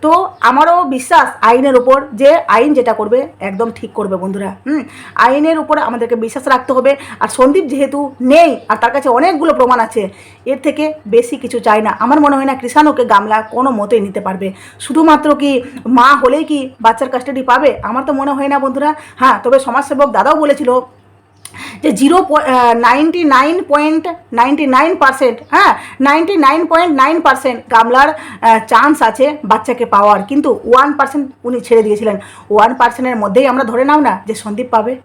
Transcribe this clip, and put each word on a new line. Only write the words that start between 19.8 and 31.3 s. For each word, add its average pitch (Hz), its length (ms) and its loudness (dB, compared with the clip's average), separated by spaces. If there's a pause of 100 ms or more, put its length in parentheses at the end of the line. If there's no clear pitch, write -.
দাদাও 226 240 2
বলেছিল 269 440 0 (1040)
যে 302 80 2
জিরো 302 320 2
প-, 294 120 -2
আহ, 254 380 2
নাইনটি 277 500 0
নাইন 294 440 2
পয়েন্ট 311 400 0 (260)
নাইনটি 269 340 0
নাইন 285 280 2
পার্সেন্ট, 262 420 0 (120)
হ্যাঁ, 349 240 2 (280)
নাইনটি 320 360 2
নাইন 311 300 2
পয়েন্ট 330 280 2
নাইন 294 260 2
পার্সেন্ট 262 500 -2
গামলার, 240 380 4
আহ, - 580 0
চান্স 294 340 2
আছে 269 440 0
বাচ্চাকে 220 400 -2
পাওয়ার, 202 380 2
কিন্তু 269 400 -2
ওয়ান 269 300 2
পার্সেন্ট 285 380 -4 (120)